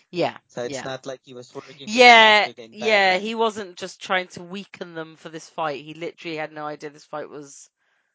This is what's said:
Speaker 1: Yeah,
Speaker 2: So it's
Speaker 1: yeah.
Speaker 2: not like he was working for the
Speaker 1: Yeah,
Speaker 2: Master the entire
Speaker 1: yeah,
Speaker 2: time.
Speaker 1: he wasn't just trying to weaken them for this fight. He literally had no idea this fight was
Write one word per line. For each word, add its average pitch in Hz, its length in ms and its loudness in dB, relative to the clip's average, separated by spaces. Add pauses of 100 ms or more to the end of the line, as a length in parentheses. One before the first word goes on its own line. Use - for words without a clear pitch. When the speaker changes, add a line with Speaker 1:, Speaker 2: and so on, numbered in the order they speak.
(100)
Speaker 1:
Yeah, 151 280 -4 (100)
Speaker 2:
So 123 160 -10
it's 127 80 -8
Speaker 1:
yeah. 127 120 -10
Speaker 2:
not 131 220 -12
like 131 180 -12
he 131 100 -20
was 123 200 -20
working 139 340 -16
for 233 160 6
the 240 80 12
Speaker 1:
Yeah, 226 60 10
Speaker 2:
Master 214 340 6
the 117 120 -18
entire 208 360 0
Speaker 1:
yeah, 185 180 4
Speaker 2:
time. 208 80 -6
Speaker 1:
he 226 80 -6
wasn't 214 420 -4
just - 260 -14
trying 185 260 -2
to - 140 -18
weaken 180 520 -16
them 160 220 -12
for 170 120 -20
this 160 200 -18
fight. 151 360 -6
He 151 100 -16
literally 160 420 -10
had 156 160 -8
no 151 140 -10
idea 151 240 -12
this 147 140 -20
fight 151 240 -12
was 139 420 -18 (440)